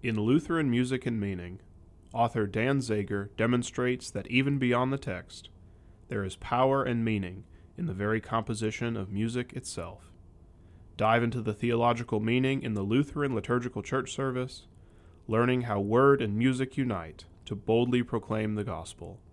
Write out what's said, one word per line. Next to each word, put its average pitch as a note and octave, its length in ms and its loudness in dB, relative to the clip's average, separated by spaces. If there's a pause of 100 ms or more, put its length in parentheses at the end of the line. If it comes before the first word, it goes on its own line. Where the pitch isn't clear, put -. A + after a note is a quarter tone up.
In A2+ 180 -2
Lutheran D3+ 500 2
Music B2+ 360 0
and A#2 140 -2
Meaning, F#2 400 -6 (540)
author A#2 320 2
Dan A2+ 340 0
Zager G2+ 580 -2
demonstrates B2 760 0
that G2 160 -8
even C3+ 300 2
beyond B2+ 340 2
the C3+ 60 -2
text, - 520 -10 (600)
there G#2 140 -2
is F#2 120 -6
power C3+ 480 2
and A#2 220 0
meaning G2 400 -2 (320)
in F3 80 -4
the A2 80 -4
very G#2 260 0
composition A2+ 800 -4
of F#2+ 140 -6
music A2+ 420 -4
itself. - 580 -12 (880)
Dive A2+ 260 4
into A#2 180 0
the G#2+ 120 -2
theological A#2 680 2
meaning C3 420 2
in A#2+ 120 -4
the G2+ 100 -2
Lutheran C#3 500 0
liturgical B2 480 -2
church B2+ 320 -4
service, B2+ 540 -6 (600)
learning A#2+ 340 4
how A2 180 0
word B2+ 420 6
and G#2 160 0
music C3 400 2
unite F#2+ 480 -4 (200)
to G#2 100 -8
boldly A#2+ 480 2
proclaim A2 520 -2
the G#2 80 -2
gospel. E2+ 560 -10 (140)